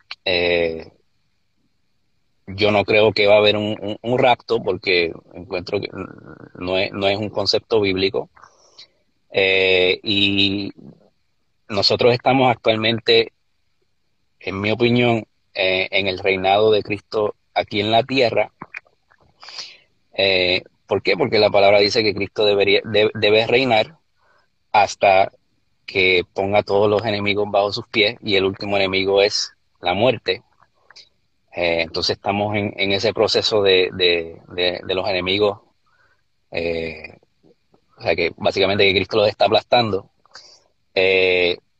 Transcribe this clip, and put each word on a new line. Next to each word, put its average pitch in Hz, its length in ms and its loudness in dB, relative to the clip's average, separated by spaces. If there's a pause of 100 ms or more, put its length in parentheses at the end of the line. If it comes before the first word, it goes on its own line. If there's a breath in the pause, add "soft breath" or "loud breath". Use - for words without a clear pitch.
(240)
Eh, 87 680 -2 (1500)
yo 101 260 0
no 101 140 2
creo 107 260 4
que 104 140 0
va 101 100 6
a 107 40 8
haber 104 180 4
un, 107 240 -4
un, 104 180 -8
un 123 200 -2
rapto 120 420 0
porque 90 500 -2 (220)
encuentro 90 480 -6
que - 80 -10 (640)
no 92 240 -6
es, 98 140 -2
no 98 160 -4
es 98 100 -2
un 107 120 -6
concepto 107 520 -2
bíblico. 95 480 -2 (1000 soft breath)
Eh, 95 720 2
y 98 680 -2 (960)
nosotros 107 460 2
estamos 127 380 2
actualmente, 113 840 0 (1040)
en 98 220 -8
mi 104 100 -2
opinión, 120 540 0 (300)
eh, 95 360 -2
en 98 160 -2
el 92 120 -6
reinado 98 520 2
de 101 120 2
Cristo 104 520 -6 (200)
aquí 101 260 -2
en 104 80 -2
la 113 140 2
tierra. 117 500 -2 (1600 loud breath)
Eh, 92 500 0 (220)
¿por 101 160 -2
qué? 98 160 0
Porque 117 220 0
la 104 100 4
palabra 101 300 4
dice 104 240 0
que 104 100 0
Cristo 101 320 -4
debería, 101 380 2
de-, 107 320 0
debe 107 320 2
reinar 120 500 0 (760)
hasta 98 600 4 (560)
que 92 360 0 (100)
ponga 98 260 0
a 104 40 -4
todos 101 260 2
los 104 160 0
enemigos 101 440 -4
bajo 101 220 0
sus 117 160 -10
pies 110 340 -2
y 104 140 -4
el 95 100 2
último 101 300 -4
enemigo 95 460 0
es - 320 -2 (280)
la 90 120 -2
muerte. 107 500 -2 (1120 loud breath)
Eh, 85 280 -2
entonces 85 340 -6
estamos 104 380 -4
en, 101 200 -4
en 98 160 -4
ese 98 220 -2
proceso 107 480 0
de, 92 320 2
de, 85 560 -2
de, 90 340 -4
de 92 120 -4
los 92 120 -4
enemigos, 98 540 -2 (880)
eh, 82 680 -8 (800)
o - 40 -20
sea 85 140 -2
que 82 200 -2
básicamente 98 480 0
que 95 120 4
Cristo 98 220 -2
los 104 120 4
está 104 160 -2
aplastando, 107 640 0 (840 loud breath)
eh, 92 640 2 (220)